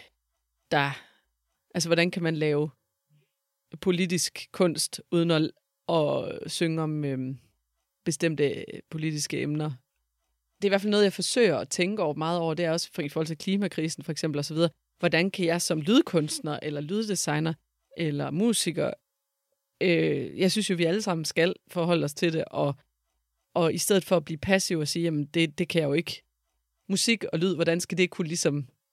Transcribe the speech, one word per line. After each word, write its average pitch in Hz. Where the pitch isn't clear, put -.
der... 143
Altså, 170
hvordan 170
kan 175
man 165
lave 151
politisk 180
kunst -
uden 170
at, 156
at 147
synge 160
om, 151
øhm, 131
bestemte 151
politiske 156
emner? 151
Det 202
er -
i -
hvert 196
fald 208
noget, 208
jeg 190
forsøger 190
at 92
tænke 190
over 151
meget 160
over, 165
det 170
er 160
også 170
for, -
i 147
forhold 160
til 160
klimakrisen 185
for -
eksempel 147
og 143
så 160
videre. 165
Hvordan 175
kan 185
jeg 170
som 160
lydkunstner 156
eller 147
lyddesigner 165
eller 143
musiker, 170
øh, 151
jeg 185
synes 208
jo, 190
vi 170
alle 185
sammen 165
skal 170
forholde 170
os 147
til 170
det, 160
og, 143
og 165
i 170
stedet 190
for 185
at 151
blive 160
passiv 190
og 147
sige, 170
"Jamen, 151
det, 165
det 175
kan 170
jeg 147
jo 139
ikke." -
Musik 202
og 170
lyd, 180
hvordan 165
skal 175
det 180
kunne 170
ligesom 147